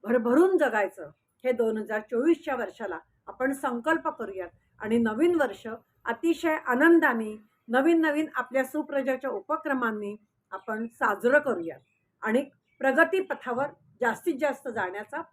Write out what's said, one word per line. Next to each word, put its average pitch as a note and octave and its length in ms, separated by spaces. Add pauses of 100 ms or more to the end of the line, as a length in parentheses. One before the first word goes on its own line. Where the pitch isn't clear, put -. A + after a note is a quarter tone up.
भरभरून B3+ 540
जगायचं, G3+ 520 (340)
हे B3+ 80
दोन A3+ 260
हजार G#3+ 220
चोवीसच्या C#4 560
वर्षाला G3 420 (280)
आपण C4+ 260
संकल्प C#4 560
करूयात G3 400 (320)
आणि A3 180
नवीन A#3 360
वर्ष B3+ 320 (400)
अतिशय D#4+ 500 (100)
आनंदाने C4 720 (320)
नवीन C#4+ 320
नवीन D#4 340
आपल्या B3+ 300
सुप्रजाच्या C4+ 680
उपक्रमांनी A3+ 840 (360)
आपण A3 360
साजरं A#3+ 500
करूयात F3 420 (420)
आणि A3 200 (380)
प्रगतीपथावर C#4 840 (340)
जास्तीत B3 400
जास्त C#4 280
जाण्याचा G#3 520 (120)